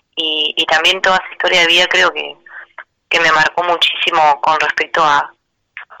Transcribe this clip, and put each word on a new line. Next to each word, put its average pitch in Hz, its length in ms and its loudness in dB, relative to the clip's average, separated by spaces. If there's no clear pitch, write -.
Y, 156 400 -4
y 165 80 -2
también 170 380 0
toda 185 160 2
esa - 140 -8
historia 180 280 0
de 170 60 4
vida 175 220 2
creo 180 240 2
que, 147 220 -10
que 170 100 0
me 160 100 2
marcó 156 340 2
muchísimo 165 760 2
con 156 180 0
respecto 156 460 -2
a, 143 260 2